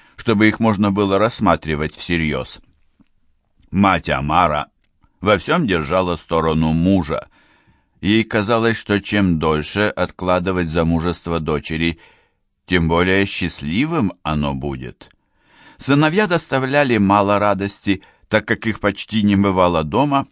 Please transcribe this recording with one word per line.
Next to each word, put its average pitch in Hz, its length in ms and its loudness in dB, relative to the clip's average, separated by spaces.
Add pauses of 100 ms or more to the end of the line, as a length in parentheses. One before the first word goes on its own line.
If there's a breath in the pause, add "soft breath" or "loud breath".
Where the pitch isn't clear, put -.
(160 soft breath)
чтобы 107 320 2
их 107 120 -2
можно 104 320 2
было 98 260 2
рассматривать 80 800 0
всерьёз. 76 640 -4 (1120)
Мать 92 400 2
Омара 73 560 2 (560)
во 98 160 4
всём 156 280 -2
держала 87 500 0
сторону 80 580 0
мужа. 82 560 0 (680 soft breath)
Ей 107 240 2
казалось, 113 540 0
что 101 220 -2
чем 98 380 0
дольше 78 420 -2
откладывать 90 920 -2
замужество 82 680 -2
дочери, 80 600 -4 (680 soft breath)
тем 85 220 2
более 92 380 2
счастливым 101 960 -4
оно 73 320 -4
будет. 65 560 -10 (680 soft breath)
Сыновья 156 500 2
доставляли 135 720 0
мало 101 420 4
радости, 98 640 -2 (260 soft breath)
так 107 180 0
как 113 200 -4
их 107 140 -4
почти 104 420 -2
не 101 140 4
бывало 92 480 2
дома. 135 480 -2